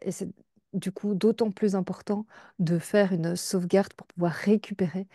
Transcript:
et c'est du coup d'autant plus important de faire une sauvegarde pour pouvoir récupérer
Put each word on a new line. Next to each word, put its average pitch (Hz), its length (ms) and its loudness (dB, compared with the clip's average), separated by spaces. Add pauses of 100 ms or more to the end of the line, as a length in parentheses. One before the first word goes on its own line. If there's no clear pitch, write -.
et 190 100 -4
c'est 180 180 -8 (440)
du 190 180 -4
coup 208 220 -4
d'autant 214 380 2
plus 202 240 0
important 202 500 -4 (320)
de 170 220 2
faire 202 320 2
une 170 240 0
sauvegarde 185 580 2
pour - 140 -20
pouvoir 175 240 0
récupérer 196 840 0